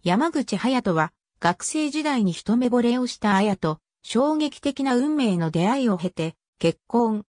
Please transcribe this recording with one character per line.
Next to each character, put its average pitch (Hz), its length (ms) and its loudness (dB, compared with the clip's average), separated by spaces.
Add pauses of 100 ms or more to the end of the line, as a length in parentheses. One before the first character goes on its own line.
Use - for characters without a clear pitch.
山 226 280 2
口 269 240 -2
隼 247 260 0
人 170 140 0
は 160 180 0 (260)
学 226 260 0
生 302 240 -2
時 302 140 -4
代 269 200 0
に 185 80 2
一 202 240 -2
目 247 120 2
惚 240 140 2
れ 240 180 2
を 247 80 -2
し - 100 -10
た 208 180 2
綾 196 220 2
と 156 220 -2 (220)
衝 294 360 0
撃 302 240 -4
的 277 220 -4
な 269 120 0
運 294 220 0
命 226 180 0
の 165 160 -2
出 170 160 0
会 269 160 0
い 240 60 2
を 196 80 0
経 170 120 -4
て 160 260 -6 (240)
結 165 280 0
婚。 220 420 0